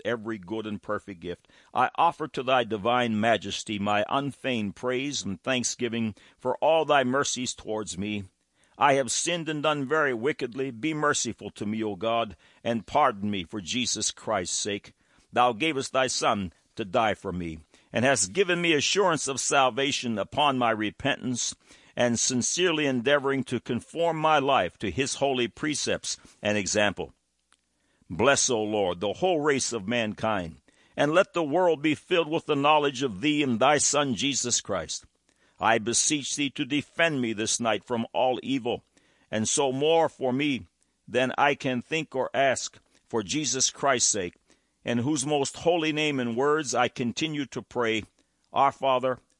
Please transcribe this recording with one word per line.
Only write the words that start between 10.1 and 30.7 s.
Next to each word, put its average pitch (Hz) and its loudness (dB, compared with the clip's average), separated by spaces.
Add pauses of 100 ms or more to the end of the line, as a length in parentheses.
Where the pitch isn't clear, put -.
wickedly. 131 -4
Be 120 -4
merciful 139 -2
to - -8
me, 110 -2
O 104 -2
God, 113 -2 (260)
and 117 -2
pardon 107 2
me 95 -4
for 98 -10
Jesus 113 -4
Christ's - -4
sake. 101 -6 (400)
Thou 123 4
gavest 135 -4
thy 131 2
Son 107 -2 (240)
to 113 -6
die 104 2
for 98 -8
me, 82 -8 (300)
and 113 0
hast 110 2
given 180 2
me 170 2
assurance 165 2
of 131 -4
salvation 131 2
upon 131 0
my 120 2
repentance, 113 -2 (420)
and 120 2
sincerely 151 0
endeavoring 135 2
to 117 -4
conform 160 -2
my 156 4
life 127 2
to 101 -4
his 123 -2
holy 131 0
precepts 123 -4 (260)
and 104 0
example. 98 0 (1000)
Bless, 131 2
O 113 2
Lord, 104 0
the 101 -2
whole 175 0
race 143 0
of 104 -4
mankind, 107 -2 (400)